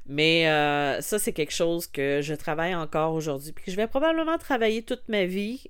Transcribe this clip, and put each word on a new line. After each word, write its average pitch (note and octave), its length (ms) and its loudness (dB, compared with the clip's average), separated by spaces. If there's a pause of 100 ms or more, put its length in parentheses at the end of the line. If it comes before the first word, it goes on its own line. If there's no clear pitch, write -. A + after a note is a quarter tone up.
Mais, D#3+ 440 4
euh, D3 520 2
ça, - 160 -2
c'est G3+ 160 -2
quelque D3+ 200 -2
chose E3+ 340 0
que C#3+ 340 0
je D3 120 -4
travaille E3 420 -2
encore D#3+ 380 0
aujourd'hui, D3+ 400 -4
puis - 120 -10
que G3 60 -6
je F#3 60 -4
vais A3 100 0
probablement D#4+ 500 2
travailler A3+ 460 0
toute - 240 -6
ma G#3 180 2
vie, G3+ 440 -4